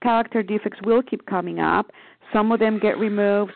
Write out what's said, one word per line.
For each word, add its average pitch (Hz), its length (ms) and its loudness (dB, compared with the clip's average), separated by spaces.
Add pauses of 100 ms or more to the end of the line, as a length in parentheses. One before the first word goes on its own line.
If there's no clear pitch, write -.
character 233 400 0
defects 208 400 -4
will 226 200 2
keep - 240 -8
coming 175 340 -4
up. 170 300 0 (420)
Some 214 180 2
of 226 100 2
them 220 180 2
get 208 200 0
removed, 202 580 0